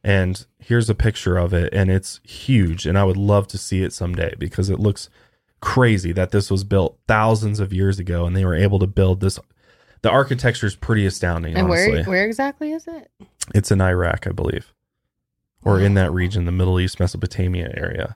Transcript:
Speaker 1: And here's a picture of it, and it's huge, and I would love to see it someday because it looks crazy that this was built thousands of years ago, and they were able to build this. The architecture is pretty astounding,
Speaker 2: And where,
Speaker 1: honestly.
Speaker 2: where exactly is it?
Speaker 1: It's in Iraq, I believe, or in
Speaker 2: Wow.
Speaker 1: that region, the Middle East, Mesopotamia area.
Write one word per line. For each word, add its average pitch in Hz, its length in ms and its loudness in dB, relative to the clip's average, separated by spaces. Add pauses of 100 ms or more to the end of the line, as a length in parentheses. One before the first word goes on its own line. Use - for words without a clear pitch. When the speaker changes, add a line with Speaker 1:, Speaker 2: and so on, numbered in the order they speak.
Speaker 1:
And 95 420 0 (140)
here's 117 320 0
a 104 40 2
picture 98 420 0
of 87 180 0
it, 87 180 0
and 95 180 2
it's - 340 -2
huge, 92 600 0
and 85 120 0
I 101 60 4
would 92 120 2
love 101 320 2
to 98 100 -10
see 95 240 -4
it 92 100 -4
someday 87 460 -4
because 95 320 -2
it 95 100 0
looks 104 280 0 (520)
crazy 107 520 2
that 92 180 0
this 101 200 0
was 98 140 0
built 98 320 0 (120)
thousands 107 520 2
of 98 120 -2
years 95 260 0
ago, 87 260 -2
and 87 120 -2
they 95 80 2
were 90 100 0
able 98 240 2
to 95 80 4
build 95 340 2
this. 95 180 -2 (640)
The - 80 2
architecture 127 560 0
is 98 100 -2
pretty 107 300 0
astounding, 85 500 -2
Speaker 2:
And 180 120 2
where, 180 220 2
Speaker 1:
honestly. - 200 -2
Speaker 2:
where 185 140 0
exactly 277 480 -4
is 320 140 -10
it? 330 240 -16 (440)
Speaker 1:
It's 101 180 2
in 95 80 2
Iraq, 90 480 0
I - 20 -4
believe, - 420 -6 (920)
or 98 160 4
in 101 160 4
Speaker 2:
Wow. 98 80 4
Speaker 1:
that 82 80 0
region, 90 320 -2
the 87 80 -2
Middle 90 260 2
East, 92 220 -2
Mesopotamia 90 760 -4
area. - 400 -6